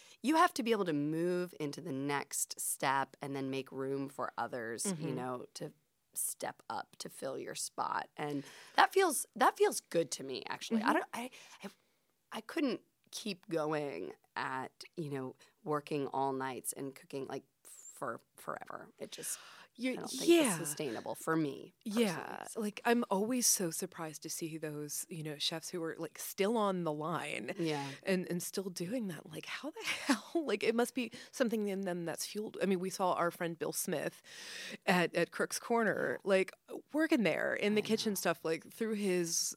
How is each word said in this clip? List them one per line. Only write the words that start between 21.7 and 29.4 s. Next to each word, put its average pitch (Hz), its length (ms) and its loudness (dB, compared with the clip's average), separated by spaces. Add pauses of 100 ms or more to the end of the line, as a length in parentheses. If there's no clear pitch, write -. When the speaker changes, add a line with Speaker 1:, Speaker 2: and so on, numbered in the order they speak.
Speaker 2:
Yeah. 208 320 2
Speaker 1:
personally, 62 220 -8 (100)
so. - 120 -8
Speaker 2:
Like, 208 240 -6
I'm 240 260 4
always 220 360 2
so 175 240 4
surprised 160 540 -6
to 160 60 -8
see 160 280 -6
those, 147 500 -6
you 160 160 -8
know, 151 140 -6
chefs 160 320 -2
who 175 120 -4
are, 160 160 -4
like, 160 200 -8
still 208 380 2
on 196 280 2
the 156 80 2
line 151 680 -2
Speaker 1:
Yeah. 156 240 0 (220)
Speaker 2:
and, 185 260 2
and 175 120 0
still - 280 -4
doing 196 380 -4
that. 156 220 -8
Like, 156 160 -10